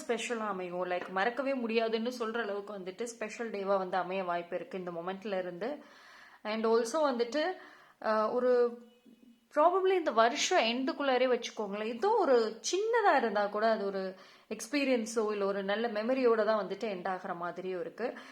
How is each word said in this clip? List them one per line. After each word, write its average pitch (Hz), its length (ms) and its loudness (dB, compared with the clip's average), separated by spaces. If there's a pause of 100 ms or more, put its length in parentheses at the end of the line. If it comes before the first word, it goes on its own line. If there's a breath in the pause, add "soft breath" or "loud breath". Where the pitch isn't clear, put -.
ஸ்பெஷலா 226 400 -2
அமையும். 180 380 -4
லைக் 180 240 -2
மறக்கவே 240 460 0
முடியாதுன்னு 226 640 0
சொல்ற 226 240 -2
அளவுக்கு 202 360 -6
வந்துட்டு 185 260 -8
ஸ்பெஷல் 226 460 -8
டேவா 196 280 0
வந்து 185 180 -2
அமைய 185 280 -2
வாய்ப்பு 175 320 -4
இருக்கு 175 220 -8
இந்த 180 120 -8
மொமெண்ட்ல 185 480 -6
இருந்து. 185 440 -6 (600 loud breath)
And 220 240 -2
also 233 280 4
வந்துட்டு, 294 580 0 (500 loud breath)
அ, 220 300 0
ஒரு 247 460 2 (760)
probably 359 360 6
இந்த 339 200 2
வருஷம் 247 480 4
எண்டுக்குள்ளாரே 262 680 2
வச்சுக்கோங்களேன், 226 680 -2
ஏதோ 381 120 0
ஒரு 262 520 4 (120)
சின்னதா 415 440 4
இருந்தா 208 300 2
கூட 208 240 0
அது 202 140 0
ஒரு 190 300 -4 (340 loud breath)
எக்ஸ்பீரியன்ஸோ 226 840 -2
இல்ல 208 140 -2
ஒரு 196 200 -2
நல்ல 208 240 0
மெமரியோட 226 560 2
தான் 208 220 0
வந்துட்டு 196 160 -8
எண்ட் 190 240 -4
ஆகுற 185 300 -4
மாதிரியும் 175 440 -6
இருக்கு. 220 380 -6 (140 loud breath)